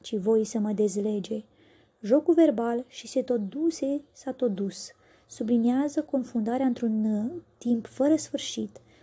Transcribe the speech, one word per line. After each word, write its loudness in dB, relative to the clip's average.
ci -6
voi 2
să -4
mă 0
dezlege.” -2
Jocul 4
verbal 4
„și -18
se 0
tot -2
duse, -2
s-a -8
tot 0
dus” -6
subliniază 0
confundarea -2
într-un, 0
uh, 0
timp -2
fără 2
sfârșit, -8